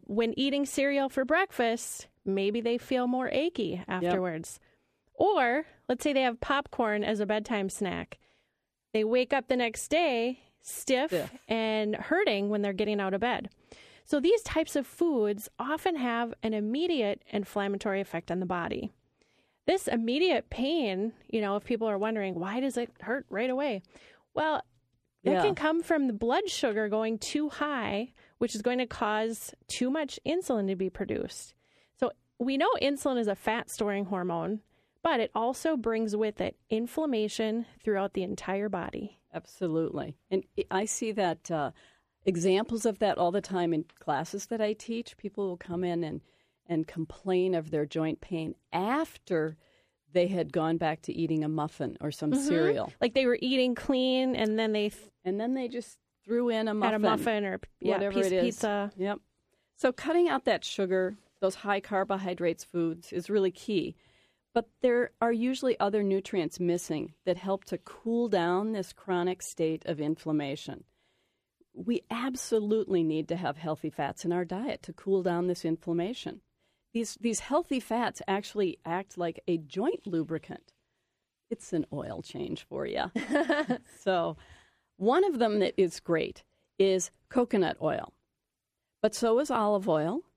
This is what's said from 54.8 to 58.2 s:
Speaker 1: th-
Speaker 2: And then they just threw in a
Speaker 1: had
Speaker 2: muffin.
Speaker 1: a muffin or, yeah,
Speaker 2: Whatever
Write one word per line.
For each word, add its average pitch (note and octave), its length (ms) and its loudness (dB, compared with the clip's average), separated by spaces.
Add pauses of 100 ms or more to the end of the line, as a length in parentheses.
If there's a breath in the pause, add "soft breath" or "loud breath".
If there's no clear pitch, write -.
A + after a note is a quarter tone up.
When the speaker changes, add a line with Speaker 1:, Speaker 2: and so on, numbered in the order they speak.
Speaker 1:
th- - 220 -14 (140)
Speaker 2:
And F#3+ 140 -2
then A#3+ 140 -2
they C4 140 -2
just A#3 320 -10 (240)
threw A#3+ 260 0
in A3 180 0
a G#3+ 40 0
Speaker 1:
had G#3+ 60 0
Speaker 2:
muffin. G#3+ 180 4
Speaker 1:
a A3 40 0
muffin G#3+ 460 2
or, F#3+ 140 -4 (220)
yeah, F#3 140 2
Speaker 2:
Whatever G3 260 0